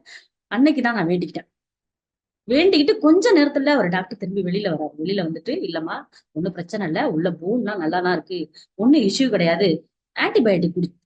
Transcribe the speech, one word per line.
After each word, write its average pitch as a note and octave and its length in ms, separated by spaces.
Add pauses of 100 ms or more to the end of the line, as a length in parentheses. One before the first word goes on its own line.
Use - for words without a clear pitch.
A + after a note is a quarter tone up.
(560)
அன்னைக்குதான் B3+ 380
நான் F#3 140
வேண்டிக்கிட்டேன். - 400 (1040)
வேண்டிக்கிட்டு D#4+ 480
கொஞ்ச F#4 360
நேரத்துல C#4+ 440
ஒரு F#3+ 100
டாக்டர் F#3 300
திரும்பி F#3+ 260
வெளியில F#3+ 240
வர்றாரு. D3+ 300
வெளியில F3+ 240
வந்துட்டு, D#3+ 340
"இல்லம்மா, E3+ 460 (300)
ஒண்ணும் F3 200
பிரச்சனை F3 360
இல்ல, G#3+ 240
உள்ள E3+ 200
போன்லாம் G3 500
நல்லாதான் F3+ 300
இருக்கு, E3+ 380 (240)
ஒண்ணும் C4 280
இஷ்யூ A#3 280
கிடையாது, F3+ 380 (520)
ஆன்டிபயோட்டிக் G#3 540
குடி-, F3 220 (100)